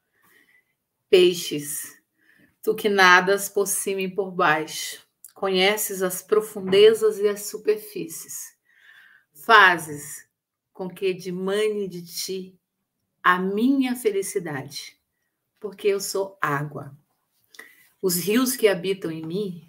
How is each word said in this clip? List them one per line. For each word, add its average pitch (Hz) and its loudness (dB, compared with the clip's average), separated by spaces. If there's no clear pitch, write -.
Peixes, 175 0
tu 220 0
que - -4
nadas 190 6
por 196 -2
cima 196 -4
e 190 -4
por 185 -6
baixo, 160 -2
conheces 196 0
as 185 -4
profundezas 208 4
e 208 0
as 202 -4
superfícies. - -8
Fazes 170 2
com 185 -10
que 185 -2
demane 196 -2
de 175 -12
ti 185 -10
a 180 4
minha 247 0
felicidade, 190 -6
porque 202 -6
eu 196 0
sou 196 -6
água. 147 -6
Os 180 0
rios 220 0
que 220 4
habitam 185 -2
em 160 -10
mim, 175 -8